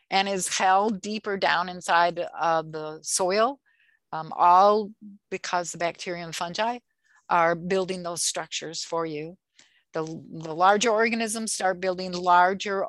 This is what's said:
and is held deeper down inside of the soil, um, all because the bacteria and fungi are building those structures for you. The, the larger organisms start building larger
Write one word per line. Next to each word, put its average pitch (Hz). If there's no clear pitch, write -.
and 196
is 190
held 196
deeper 208
down 180
inside 175
of 160
the 156
soil, 208
um, 160
all 202
because 180
the 165
bacteria 170
and 160
fungi 214
are 170
building 180
those 170
structures 160
for 165
you. 160
The, 160
the 160
larger 202
organisms 220
start 185
building 185
larger 180